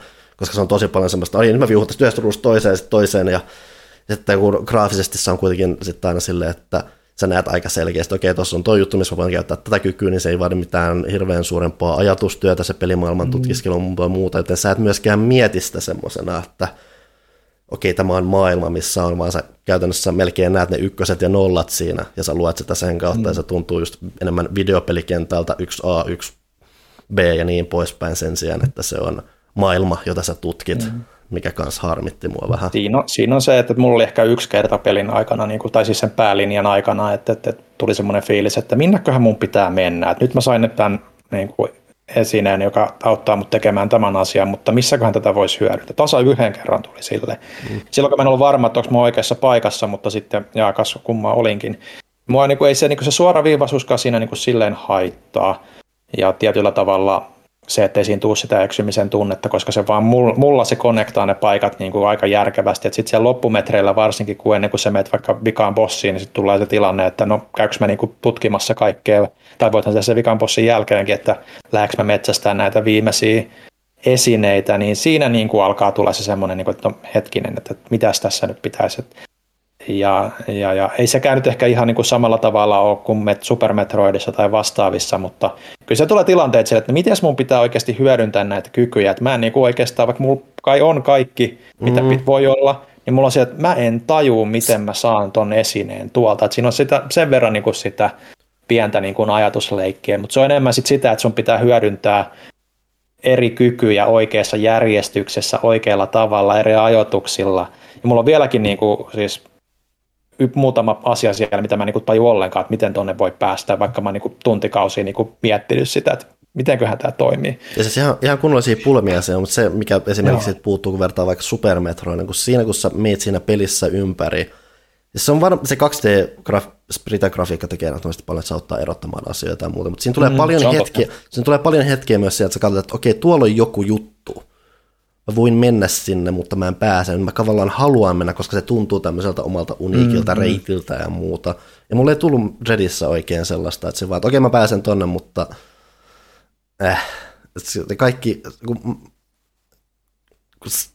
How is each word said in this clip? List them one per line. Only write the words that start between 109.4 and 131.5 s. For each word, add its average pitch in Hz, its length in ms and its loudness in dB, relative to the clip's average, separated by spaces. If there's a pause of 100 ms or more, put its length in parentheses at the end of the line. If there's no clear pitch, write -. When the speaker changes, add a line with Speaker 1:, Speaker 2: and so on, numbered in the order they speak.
Speaker 2:
y-, 127 160 2
muutama 117 500 2
asia 113 280 0
siellä, 104 300 -2
mitä 104 140 -2
mä 104 80 -2
niinku 104 160 -4
taju 110 280 2
ollenkaan, 95 320 0
että - 100 -6
miten 110 220 -2
tonne 98 260 -4
voi 95 200 0
päästä, 98 400 -2
vaikka 101 220 -2
mä 101 80 -4
oon 98 60 -6
niinku 98 300 -8
tuntikausia 104 600 0
niinku 110 380 -6
miettinyt 120 460 0
sitä, - 240 -2
että - 140 -8 (280)
mitenköhän 120 440 0
tää - 140 -4
toimii. 139 460 -2 (180)
Speaker 1:
Ja 107 80 -2
siis 110 120 -4
ihan, 139 260 0
ihan 139 160 0
kunnollisia 143 460 2
pulmia 101 380 2
se 90 120 -2
on, 92 80 0
mutta 95 120 -4
se, 113 140 2
mikä 98 380 0
esimerkiksi 107 440 0
Speaker 2:
Joo. 95 40 -4
Speaker 1:
sit - 80 -18
puuttuu, 98 300 -2
kun 95 80 -4
vertaa 92 260 0
vaikka 92 160 -2
Super 95 380 0
Metroidin, 87 460 -6
kun 92 80 -8
siinä, 123 300 2
kun 104 100 -2
sä - 200 -2
meet 104 260 0
siinä 98 200 -2
pelissä 101 460 -2
ympäri, 87 640 -4 (640)
siis - 140 -4
se 147 60 2
on 156 80 4
varm-, 180 240 2
se 131 120 -2
kaksi 143 320 0
D 98 180 4 (240)
graf-, 101 200 -2 (220)
sprite-grafiikka 92 760 -4
tekee 85 200 -6
ehdottomasti 82 380 -8
paljon, 82 140 -6
että - 80 -10
se 85 60 -8
auttaa - 240 -8
erottamaan - 520 -8
asioita 85 340 -8
ja 85 40 -6
muuta, 87 220 -6
mutta 92 120 -10
siinä 123 120 -2
tulee 139 160 4
Speaker 2:
Mm, 135 60 0
Speaker 1:
paljon 160 240 2
Speaker 2:
se 135 60 4
on 127 80 4
Speaker 1:
hetkiä, 131 320 0
Speaker 2:
totta. - 240 -18
Speaker 1:
siinä 120 140 -6
tulee 143 140 4